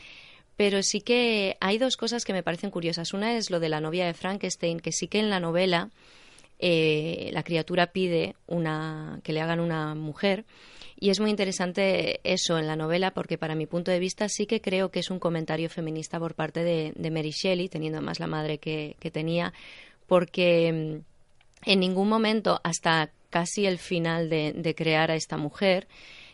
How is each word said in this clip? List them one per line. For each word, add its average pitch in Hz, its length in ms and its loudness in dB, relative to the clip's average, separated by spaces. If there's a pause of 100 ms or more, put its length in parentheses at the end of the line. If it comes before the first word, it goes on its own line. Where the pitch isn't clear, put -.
(560)
pero 202 280 2
sí - 160 0
que 233 600 2
hay 196 180 2
dos 254 180 0
cosas 233 300 -4
que 208 80 -2
me 180 100 0
parecen 170 260 -4
curiosas. 170 440 -4
Una 220 240 0
es 208 120 -4
lo 175 80 2
de 165 120 0
la 156 100 0
novia 160 260 0
de 170 80 0
Frankenstein, 185 640 -2
que 165 120 -4
sí 170 160 -4
que 202 100 0
en 214 120 2
la 190 100 2
novela, 175 480 2 (720)
eh, 160 760 2
la - 100 -4
criatura 175 460 0
pide 180 480 0 (100)
una, 156 760 -4
que - 100 -4
le 156 80 0
hagan 165 200 0
una 160 340 -2
mujer, 170 500 -2 (540)
y 196 120 2
es 190 100 4
muy 214 100 2
interesante 190 920 0
eso 175 360 2
en 156 80 0
la 156 100 -2
novela, 170 360 0
porque 170 240 -4
para 160 200 -4
mi 156 100 -2
punto 175 240 -2
de 180 80 4
vista 185 300 -2
sí 208 180 -2
que 220 140 0
creo 185 300 0
que 180 100 -2
es 175 100 -4
un 185 80 -4
comentario 165 500 0
feminista 160 520 -6
por 165 140 -4
parte 160 280 -4
de, 165 340 0
de 160 140 -4
Mary 156 220 -2
Shelley, 185 360 0
teniendo 156 320 -4
más 151 200 -4
la 165 80 -4
madre 156 300 -2
que, 156 420 -6
que 165 100 -8
tenía, 165 420 -2 (540)
porque, 165 960 4
mm, - 680 -6
en 196 100 8
ningún 185 280 2
momento, 214 540 2
hasta 160 480 2 (200)
casi 175 360 0
el 185 120 2
final 165 520 -2
de, 151 220 0
de 165 220 -4
crear 160 360 2
a 160 60 0
esta 160 200 -6
mujer, 180 520 0 (460)